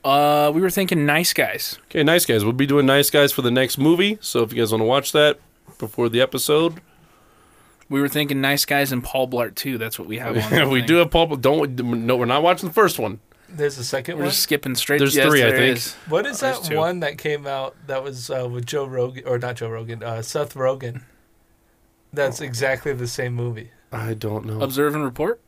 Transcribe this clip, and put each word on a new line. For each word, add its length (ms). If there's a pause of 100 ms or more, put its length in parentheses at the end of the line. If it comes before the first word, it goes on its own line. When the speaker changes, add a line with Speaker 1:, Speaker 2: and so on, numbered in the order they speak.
Speaker 1:
Uh, 480
we 80
were 100
thinking 360
Nice 260
Guys. 540
Speaker 2:
Okay, 160
Nice 240
Guys. 180
We'll 80
be 140
doing 200
Nice 220
Guys 240
for 100
the 100
next 260
movie. 420
So 220
if 100
you 80
guys 120
wanna 120
watch 280
that 260 (400)
before 300
the 120
episode. 600 (1080)
Speaker 1:
We 120
were 80
thinking 320
Nice 240
Guys 260
and 140
Paul 240
Blart 260
Two. 240
That's 200
what 100
we 100
have 180
on 140
Speaker 2:
<laughs> 0
Speaker 1:
the 180
Speaker 2:
We 120
Speaker 1:
thing. 80
Speaker 2:
do 80
have 160
Paul 140
Bl-, 100
don't, 420 (280)
no, 100
we're 80
not 180
watching 260
the 60
first 240
one. 220 (280)
Speaker 3:
There's 300
a 60
second 320
Speaker 1:
We're 60
Speaker 3:
one? 80
Speaker 1:
just 120
skipping 320
straight. 240
Speaker 2:
There's 160
Speaker 1:
Yes, 140
Speaker 2:
three, 140
I 80
Speaker 1:
there 80
Speaker 2:
think. 180
Speaker 1:
is. 160 (160)
Speaker 3:
What 180
is 140
Speaker 1:
There's 200
Speaker 3:
that 100
Speaker 1:
two. 80
Speaker 3:
one 220
that 180
came 280
out 300 (100)
that 160
was, 280
uh, 200
with 160
Joe 200
Rogan, 400
or 120
not 180
Joe 120
Rogan, 340
uh, 200
Seth 320
Rogen? 480 (1120)
That's 280
exactly 520
the 140
same 280
movie. 360 (200)
Speaker 2:
I 240
don't 320
know. 160
Speaker 1:
Observe 320
and 100
Report? 440